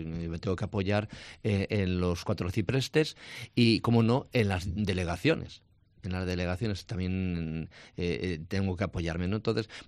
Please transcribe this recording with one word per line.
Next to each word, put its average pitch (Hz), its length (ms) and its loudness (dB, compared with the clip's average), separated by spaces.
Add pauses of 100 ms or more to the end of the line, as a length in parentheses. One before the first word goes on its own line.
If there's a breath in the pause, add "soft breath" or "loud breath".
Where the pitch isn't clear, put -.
yo 82 280 -4
me 85 80 -4
tengo 92 180 0
que - 80 -4
apoyar, 104 460 0 (320 loud breath)
eh, 101 260 2
en 92 320 2
los 90 240 0
cuatro 92 220 -2
arciprestes 127 720 0 (380 loud breath)
y, 113 240 6
como 117 240 6
no, 117 280 2
en 113 140 4
las 87 300 0
delegaciones. 90 880 0 (420)
En 90 80 -6
las 92 120 -2
delegaciones 90 600 -2
también, 87 840 -2 (280 loud breath)
eh, 87 260 -2
eh, 87 240 -2
tengo 98 300 0
que 98 80 -2
apoyarme, 85 420 -2
¿no? 98 100 0
Entonces, 110 320 0 (200 loud breath)